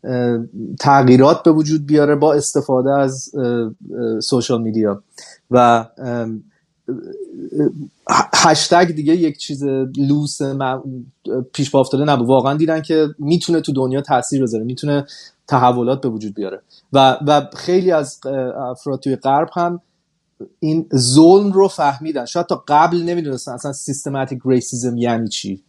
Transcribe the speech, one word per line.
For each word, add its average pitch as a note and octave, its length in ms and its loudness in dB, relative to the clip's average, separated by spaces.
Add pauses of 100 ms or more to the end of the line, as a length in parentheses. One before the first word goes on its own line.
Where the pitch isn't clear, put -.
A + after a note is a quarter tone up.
اه، A#2+ 340 -2 (420)
تغییرات C#3 600 6
به E3 100 6
وجود D3+ 340 0
بیاره D3 280 4
با D3 200 2
استفاده C3+ 580 0
از، C3+ 420 -2
اه، C3+ 100 -4
اه، A#2 760 -4
سوشال A#2+ 420 -2
میدیا G#2+ 400 -2 (480)
و، A#2+ 360 4 (120)
ام، A#2 460 -8 (1600)
اه، - 260 2
هشتگ E3+ 580 4
دیگه D#3 240 0
یک D#3+ 220 -2
چیز C#3 260 -8 (340)
لوس C#3+ 440 0
م-، C3+ 400 -4 (720)
پیش C#3 180 -4
پا C#3 100 4
افتاده C3+ 240 0
نبود. B2+ 240 0
واقعاً C3+ 260 2
دیدن D#3+ 280 0
که D#3 260 0 (100)
می‌تونه D#3+ 420 0
تو D3+ 120 -6
دنیا C3 280 -2
تأثیر C3+ 420 -2
بذاره، A2 220 -2
می‌تونه C#3 420 -4 (400)
تحولات B2 540 2
به C3 80 -4
وجود G#2+ 260 -8
بیاره G2 260 -10 (320)
و، C3+ 340 4
و D3 200 2 (100)
خیلی F3+ 360 0
از، D3 340 -2
اه، C3 440 -6
افراد C3 300 -8
توی C3+ 160 -2
غرب C#3 360 0
هم F3 280 -4 (800)
این D#3+ 280 -2 (100)
ظلم E3 560 6
رو F#3+ 160 4
فهمیدن. C#3+ 560 -4
شاید F3 220 -4
تا - 220 -6
قبل E3 280 4
نمی‌دونستن E3 560 -4
اصلاً C#3 200 -8
سیستماتیک C3+ 720 -6
ریسیزم B2 520 0
یعنی A#2 320 0
چی. G2 400 -8